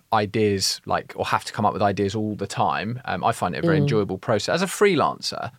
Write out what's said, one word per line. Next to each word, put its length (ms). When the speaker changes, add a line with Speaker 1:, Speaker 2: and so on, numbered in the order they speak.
Speaker 1:
ideas, 720
like, 300
or 100
have 200
to 80
come 120
up 80
with 80
ideas 320
all 220
the 120
time. 580
Um, 180
I 80
find 240
it 80
a 20
very 140
Speaker 2:
Mm. 40
Speaker 1:
enjoyable 360
process. 360
As 60
a 60
freelancer, 920